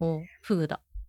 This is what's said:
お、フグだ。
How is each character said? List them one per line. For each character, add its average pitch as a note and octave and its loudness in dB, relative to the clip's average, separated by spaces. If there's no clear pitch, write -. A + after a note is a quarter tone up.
お、 D#3+ 0
フ G#3 2
グ D#3+ 2
だ。 - -4